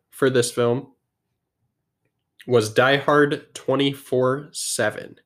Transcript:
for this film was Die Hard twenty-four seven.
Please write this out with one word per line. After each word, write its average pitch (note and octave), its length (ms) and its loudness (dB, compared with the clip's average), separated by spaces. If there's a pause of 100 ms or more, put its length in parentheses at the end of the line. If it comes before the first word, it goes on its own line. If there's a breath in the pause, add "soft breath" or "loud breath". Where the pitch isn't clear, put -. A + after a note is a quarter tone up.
(100)
for C3+ 200 0
this B2 200 0
film A#2+ 420 -2 (1500)
was A2+ 260 2
Die C3+ 240 2
Hard D3 580 0
twenty-four C3+ 1000 -2
seven. - 720 -6